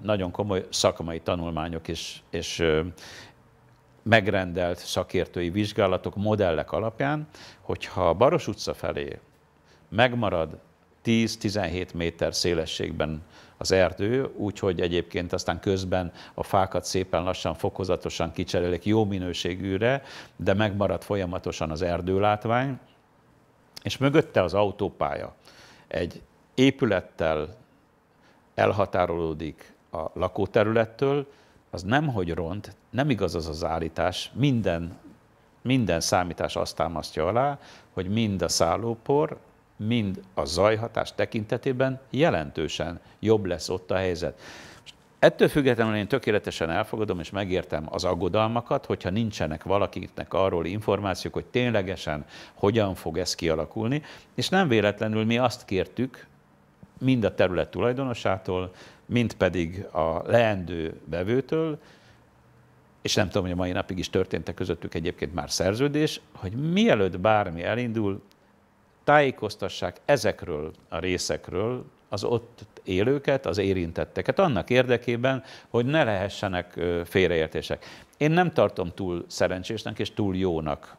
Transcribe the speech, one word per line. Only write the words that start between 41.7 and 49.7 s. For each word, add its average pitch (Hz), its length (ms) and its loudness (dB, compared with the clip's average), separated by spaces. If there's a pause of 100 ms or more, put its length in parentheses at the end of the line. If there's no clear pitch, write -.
jelentősen 85 920 0 (180)
jobb 104 260 4
lesz 87 240 -4
ott - 220 -4
a 98 60 2
helyzet. 87 440 -2 (800)
Ettől 160 300 6
függetlenül 117 480 4
én 101 120 -2
tökéletesen 95 640 0
elfogadom 101 500 -2
és 80 100 -10
megértem 90 600 -2
az 87 140 -4
aggodalmakat, 107 800 0
hogyha - 240 -4
nincsenek 90 540 -2
valakinek 92 720 -2